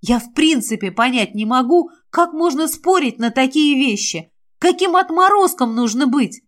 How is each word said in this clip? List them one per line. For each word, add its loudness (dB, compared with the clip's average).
Я 0
в -10
принципе -2
понять -2
не -4
могу, 2
как 0
можно -2
спорить 0
на -2
такие 2
вещи. -4
Каким 0
отморозком 2
нужно 0
быть? -2